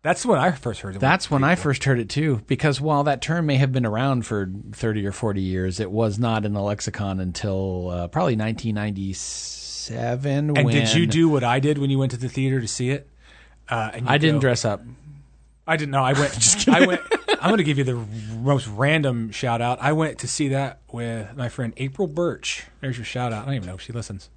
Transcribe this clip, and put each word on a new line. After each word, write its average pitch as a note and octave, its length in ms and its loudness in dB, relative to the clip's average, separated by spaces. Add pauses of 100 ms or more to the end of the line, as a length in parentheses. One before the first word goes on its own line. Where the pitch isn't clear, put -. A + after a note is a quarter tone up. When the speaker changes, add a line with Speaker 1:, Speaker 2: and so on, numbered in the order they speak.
Speaker 1:
That's E3+ 220 0
when A3+ 140 4
I E3 140 4
first A#2+ 280 -6
heard G2 160 -8
it. - 20 -8
Speaker 2:
That's B2+ 320 2
when C3+ 140 4
I D#3+ 100 4
Speaker 1:
Prequel. F3 40 -2
Speaker 2:
first C#3+ 260 0
heard C3+ 140 4
it, A2 100 -2
too. C#3+ 380 0
Because C#3 340 0
while C#3+ 240 2
that C#3 160 0
term E3 260 -2
may C#3 100 2
have C3+ 160 4
been C3 140 2
around A#2+ 400 0
for G2+ 240 -2 (220)
thirty G#2+ 340 -2
or G2 60 -2
forty G2+ 300 -2
years, F#2 380 -2
it G2+ 100 -2
was G#2+ 280 0
not A2+ 260 0
in G#2 80 -2
the G2+ 100 -2
lexicon G2+ 580 -4
until, F#2 720 -2
uh, F2 180 -4
probably D#3 280 0
nineteen A2 380 -2
ninety-seven. A#2 1800 -4
Speaker 1:
And C#3+ 140 4
did C#3+ 240 4
you E3+ 80 4
Speaker 2:
when E3 80 2
Speaker 1:
do E3 180 6
what C#3 160 4
I A#2+ 160 2
did D3 180 2
when C#3 120 0
you C3+ 80 2
went C3 140 0
to A#2+ 60 -8
the B2+ 100 -4
theater C3+ 320 0
to A2+ 80 -6
see B2 220 -2
it? C#3+ 180 -4 (600)
Uh, A2 260 -2
and A#2 120 -8
you B2 60 0
Speaker 2:
I D3 60 6
didn't D3+ 180 6
Speaker 1:
go C#3 60 4
Speaker 2:
dress B2 220 4
up. G#2 180 0 (840)
Speaker 1:
I E3 100 2
didn't D3+ 160 -2
know. C3+ 100 4
I C3 120 4
went, C#3+ 180 2
Speaker 2:
<laughs> - 60 -8
Just - 220 4
kidding. B3+ 220 6
Speaker 1:
I - 40 8
went, F3+ 140 0 (420)
I'm E3+ 80 4
gonna G#3+ 120 4
give D3 140 2
you C#3 80 2
the B2+ 120 0 (460)
most C3 260 2
random B2 640 0
shout A#2+ 280 0
out. B2 220 0
I C#3 100 4
went D#3 280 0
to B2+ 80 -8
see D3 200 -2
that C3+ 320 -2 (100)
with A#2 460 -8
my B2 140 -4
friend A#2 260 -6
April C3+ 320 -4
Birch. D3+ 560 -4 (160)
There's C3 160 -6
your A#2+ 80 -10
shout B2 300 -4
out. G#2+ 80 -6
I - 40 -12
don't C#3 100 -4
even F#2+ 120 -6
know F#2 60 -10
if F#2+ 80 -14
she - 100 -14
listens. G#2+ 440 -10